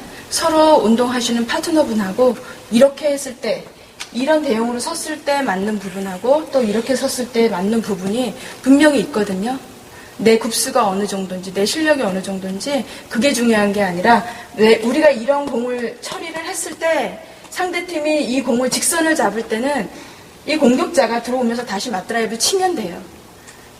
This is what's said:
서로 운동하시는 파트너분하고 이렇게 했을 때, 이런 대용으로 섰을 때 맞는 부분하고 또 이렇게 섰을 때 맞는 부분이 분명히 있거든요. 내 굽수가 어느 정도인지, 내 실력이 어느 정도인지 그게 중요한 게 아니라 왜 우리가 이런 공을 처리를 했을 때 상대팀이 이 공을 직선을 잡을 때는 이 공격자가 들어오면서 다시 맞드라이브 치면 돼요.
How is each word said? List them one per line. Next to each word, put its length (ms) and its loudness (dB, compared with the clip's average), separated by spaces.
서로 460 4
운동하시는 680 2
파트너분하고 880 0
이렇게 400 4
했을 260 -6
때, 280 -6
이런 300 2
대용으로 360 -2
섰을 460 -8
때 180 0
맞는 360 -2
부분하고 760 -2
또 100 2
이렇게 320 0
섰을 380 -4
때 160 4
맞는 340 0
부분이 520 -4
분명히 380 6
있거든요. 580 -4
내 200 4
굽수가 480 0
어느 200 0
정도인지, 480 -8
내 120 2
실력이 360 2
어느 200 -2
정도인지 600 -4
그게 240 2
중요한 400 2
게 100 0
아니라 420 2
왜 200 6
우리가 340 4
이런 360 0
공을 540 -4
처리를 440 -10
했을 340 -8
때 400 -2
상대팀이 760 -2
이 180 0
공을 280 0
직선을 460 0
잡을 320 -2
때는 420 -2
이 100 -2
공격자가 680 2
들어오면서 440 -2
다시 240 -6
맞드라이브 480 -4
치면 380 0
돼요. 260 -8